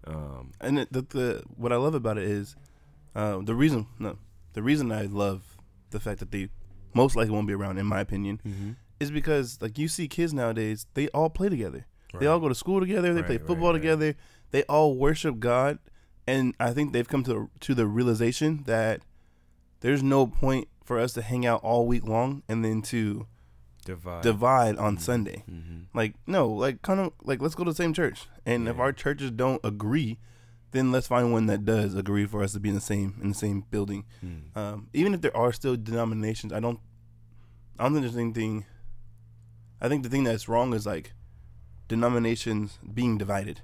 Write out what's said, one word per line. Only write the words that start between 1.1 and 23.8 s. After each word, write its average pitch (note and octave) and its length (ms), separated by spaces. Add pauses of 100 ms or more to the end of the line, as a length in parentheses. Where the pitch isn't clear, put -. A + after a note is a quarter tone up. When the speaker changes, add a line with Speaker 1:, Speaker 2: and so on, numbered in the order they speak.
Speaker 2:
what A#2+ 180
I A#2+ 40
love D3 180
about A2+ 220
it F#2+ 80
is, G2+ 300 (600)
uh, G#2 260
the A2 140
reason, C3 320 (100)
no, G2+ 200 (360)
the G#2+ 100
reason C3+ 280
I G#2+ 120
love G2+ 540 (320)
the G#2 100
fact G#2 200
that F#2 120
they G2 180 (440)
most C3 220
likely A2+ 180
won't G#2 140
be G2+ 60
around, G2 240
in G2 80
my G2+ 160
opinion, G2+ 440
Speaker 1:
Mm-hmm. G2+ 260 (280)
Speaker 2:
is C#3+ 120
because, D3 500
like, A2 160
you D#3 100
see D#3 200
kids E3 260
nowadays, A2 600
they C#3+ 160
all D#3 200
play F#3+ 200
together. G#2 380 (320)
They C3 80
all D#3 100
Speaker 1:
Right. E3+ 60
Speaker 2:
go D3+ 60
to B2+ 60
school F#3+ 260
together. F3+ 320
They E3 80
Speaker 1:
Right, - 40
Speaker 2:
play A#2 120
Speaker 1:
right, D#3 100
Speaker 2:
football E3+ 240
Speaker 1:
right. D#3+ 80
Speaker 2:
together. D#3 360 (360)
They C3+ 120
all D3 340
worship C#3+ 420
God. B2+ 400 (480)
And B2+ 320
I A#2+ 140
think C#3+ 180
they've A#2+ 160
come C3+ 160
to, A2+ 260 (120)
to C3+ 120
the A#2 140
realization A#2+ 760
that A2+ 360 (800)
there's C3+ 240
no C3+ 240
point C3 400 (160)
for B2 160
us A#2+ 140
to A#2+ 80
hang B2 240
out A#2 180
all A#2+ 240
week A#2 180
long B2 440
and A2+ 160
then A2 180
to A2 440 (580)